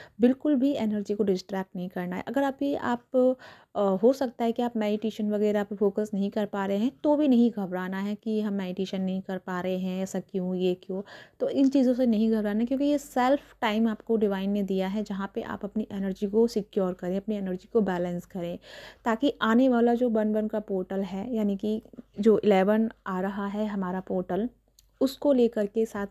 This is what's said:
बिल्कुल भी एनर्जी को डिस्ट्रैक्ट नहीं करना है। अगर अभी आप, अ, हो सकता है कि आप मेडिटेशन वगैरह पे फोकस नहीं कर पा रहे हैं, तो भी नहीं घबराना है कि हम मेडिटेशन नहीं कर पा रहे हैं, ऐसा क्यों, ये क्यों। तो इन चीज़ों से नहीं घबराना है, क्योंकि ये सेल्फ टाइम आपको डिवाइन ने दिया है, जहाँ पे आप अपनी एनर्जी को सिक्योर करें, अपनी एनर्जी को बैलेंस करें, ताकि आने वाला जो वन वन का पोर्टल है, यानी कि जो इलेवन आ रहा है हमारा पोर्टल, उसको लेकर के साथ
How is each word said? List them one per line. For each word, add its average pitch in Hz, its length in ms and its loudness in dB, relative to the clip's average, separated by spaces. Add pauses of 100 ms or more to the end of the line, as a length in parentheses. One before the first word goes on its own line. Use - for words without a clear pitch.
(200)
बिल्कुल 254 340 4
भी 277 180 2
एनर्जी 208 420 -2
को 214 100 0
डिस्ट्रैक्ट 190 520 -4
नहीं 180 120 -8
करना 180 280 -6
है। - 120 -8
अगर 262 140 -2
अभी 277 320 -2
आप, 254 600 0 (400)
अ, - 40 -2
हो 202 320 4
सकता 254 320 -4
है 233 80 0
कि 240 100 -2
आप 240 140 -4
मेडिटेशन 214 540 -2
वगैरह 208 320 2
पे 202 140 -6
फोकस 208 380 0
नहीं 196 160 -2
कर 208 160 -2
पा 196 200 -4
रहे 196 100 0
हैं, 233 160 0 (120)
तो 294 120 4
भी 302 120 2
नहीं 240 220 6
घबराना 185 480 -4
है 202 160 -4
कि 214 260 -4
हम 208 120 -2
मेडिटेशन 190 480 -4
नहीं 190 200 -2
कर 190 180 -8
पा 185 220 -6
रहे 185 180 -2
हैं, 185 240 -4
ऐसा 190 180 -4
क्यों, 180 340 -4
ये 180 200 2
क्यों। 185 280 -8 (380)
तो - 80 0
इन 269 200 4
चीज़ों 262 260 4
से 247 120 2
नहीं 220 240 2
घबराना 214 300 0
है, 240 60 2
क्योंकि 262 180 -2
ये 285 140 2
सेल्फ 269 420 0 (200)
टाइम 220 280 2
आपको 226 280 -2
डिवाइन 196 340 0
ने 208 120 0
दिया 190 260 0
है, 208 140 -4
जहाँ 196 320 -8
पे 226 80 -6
आप - 220 -8
अपनी 208 280 -4
एनर्जी 196 340 -4
को 214 200 4
सिक्योर 196 460 -2
करें, 185 240 -4
अपनी 208 200 -4
एनर्जी 185 360 -6
को 233 80 4
बैलेंस 175 460 -2
करें, 175 320 -8 (460)
ताकि 233 280 0 (100)
आने 233 260 4
वाला 240 260 4
जो 240 160 2
वन 214 240 2
वन 214 140 0
का 214 120 -4
पोर्टल 190 400 -4
है, 196 340 -6
यानी 208 220 0
कि 214 260 -2 (380)
जो 208 240 6
इलेवन 208 460 4 (160)
आ 185 140 -4
रहा 202 260 -4
है 208 200 -4
हमारा 190 340 -4
पोर्टल, 185 480 -4 (520)
उसको 269 320 2
लेकर 233 340 2
के 226 200 -2
साथ 202 240 -6